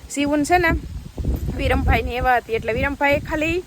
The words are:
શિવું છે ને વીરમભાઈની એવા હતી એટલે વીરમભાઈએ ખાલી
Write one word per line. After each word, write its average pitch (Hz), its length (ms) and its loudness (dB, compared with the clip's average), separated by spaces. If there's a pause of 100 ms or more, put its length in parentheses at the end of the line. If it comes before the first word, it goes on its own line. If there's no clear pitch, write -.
(140)
શિવું 285 320 2
છે 349 120 4
ને 339 120 4 (880)
વીરમભાઈની 254 580 2
એવા 247 220 2
હતી 226 160 -2
એટલે 220 200 -2
વીરમભાઈએ 285 460 0
ખાલી 330 480 -2